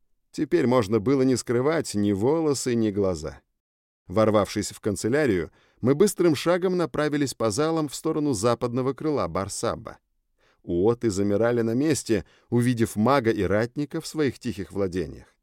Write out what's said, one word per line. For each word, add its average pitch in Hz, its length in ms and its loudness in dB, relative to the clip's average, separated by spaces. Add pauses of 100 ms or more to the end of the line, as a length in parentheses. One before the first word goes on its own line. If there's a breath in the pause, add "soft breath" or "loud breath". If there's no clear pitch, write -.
(320)
Теперь 147 360 0
можно 117 320 2
было 131 220 2
не 131 160 2
скрывать 127 580 -2
ни 104 160 2
волосы, 135 640 0
ни 110 160 2
глаза. 90 500 -2 (640)
Ворвавшись 104 640 2
в - 80 -18
канцелярию, 107 720 0 (300 soft breath)
мы 131 140 2
быстрым 175 400 4
шагом 180 420 0
направились 147 560 -2
по 113 160 0
залам 151 400 0
в - 60 -12
сторону 156 380 -2
западного 120 600 0
крыла 135 340 -2
Барсаба. 95 720 -6 (640)
Уоты 110 460 2
замирали 101 520 0
на 113 120 -2
месте, 123 520 0 (240 soft breath)
увидев 120 460 0
мага 113 360 2
и 104 120 -2
ратника 120 580 -2
в - 60 -14
своих 147 320 -2
тихих 98 320 -8
владениях. 92 560 -4 (160)